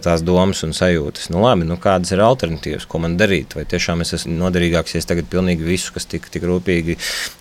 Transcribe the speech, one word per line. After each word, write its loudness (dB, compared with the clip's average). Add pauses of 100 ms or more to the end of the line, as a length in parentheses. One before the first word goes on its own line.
tās 2
domas 2
un -4
sajūtas. 0
Nu, 2
labi, 4
nu, -2
kādas 2
ir 4
alternatīvas, -2
ko -2
man 0
darīt? 2
Vai -6
tiešām 0
es -4
esmu -4
noderīgāks, 2
ja -2
es -4
tagad -2
pilnīgi 0
visu, -2
kas -10
tik, -8
tik -4
rūpīgi, 0 (420)